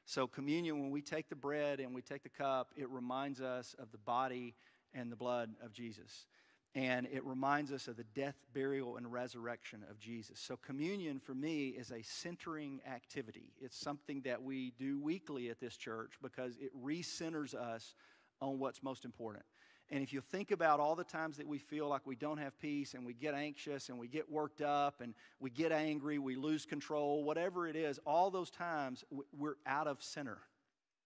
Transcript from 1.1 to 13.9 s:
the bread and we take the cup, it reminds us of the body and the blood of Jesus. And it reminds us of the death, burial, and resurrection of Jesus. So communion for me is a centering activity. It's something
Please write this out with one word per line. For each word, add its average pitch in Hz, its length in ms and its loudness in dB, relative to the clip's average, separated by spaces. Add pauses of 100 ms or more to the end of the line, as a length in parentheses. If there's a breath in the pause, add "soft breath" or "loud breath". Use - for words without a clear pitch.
the 165 60 -6
bread 143 460 2
and 127 140 -4
we 127 80 -4
take 139 200 -8
the - 60 -14
cup, 135 480 2
it 135 120 -4
reminds 131 520 -2
us 127 380 -2
of 117 120 -12
the 117 80 -14
body 123 560 2 (380 loud breath)
and 123 180 -4
the 117 60 -6
blood 120 340 2 (100)
of 113 120 -12
Jesus. 113 540 -10 (500 loud breath)
And 127 360 4
it 131 120 -2
reminds 139 480 4
us 135 160 -4
of 117 80 -6
the 117 80 -6 (100)
death, 139 220 0 (160)
burial, 135 440 0
and 120 140 -6
resurrection 120 800 -4
of 104 80 -14
Jesus. 113 400 -10
So - 180 -6
communion 151 640 -2
for 131 160 -8
me 143 340 0
is 120 220 -6
a 113 120 -6
centering 151 840 -6
activity. 120 760 -8
It's 127 160 -10
something 143 460 -4